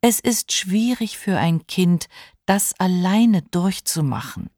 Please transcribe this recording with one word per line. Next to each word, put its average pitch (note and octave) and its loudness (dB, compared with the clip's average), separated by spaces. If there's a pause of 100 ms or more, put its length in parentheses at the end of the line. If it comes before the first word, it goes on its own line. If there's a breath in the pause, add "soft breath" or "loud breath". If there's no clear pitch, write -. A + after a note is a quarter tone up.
Es A#3+ 4
ist - -2
schwierig A3 -2
für F#3+ -2
ein E3 0
Kind, F3 0 (360 loud breath)
das - 0
alleine F#3 2
durchzumachen. D#3+ -4